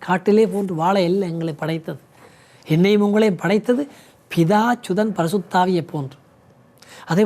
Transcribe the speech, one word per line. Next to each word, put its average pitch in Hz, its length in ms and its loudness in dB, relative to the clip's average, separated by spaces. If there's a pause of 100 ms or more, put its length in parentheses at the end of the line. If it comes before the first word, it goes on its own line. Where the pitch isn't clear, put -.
காட்டிலே 202 460 2
போன்று 196 220 -4
வாழ 165 200 0 (140)
அல்ல 196 140 0 (100)
எங்களை 165 220 -6
படைத்தது. 160 460 -8 (680)
என்னையும் 202 400 4
உங்களையும் 208 360 2
படைத்தது 214 420 0 (460)
பிதா, 180 320 2 (240)
சுதன், 202 320 -2
பரிசுத்தாவியை 180 760 0
போன்று, 135 260 -8 (920)
அதே 180 140 2